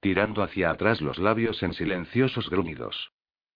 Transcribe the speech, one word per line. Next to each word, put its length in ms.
tirando 420
hacia 280
atrás 300
los 180
labios 440
en 120
silenciosos 760
gruñidos. 640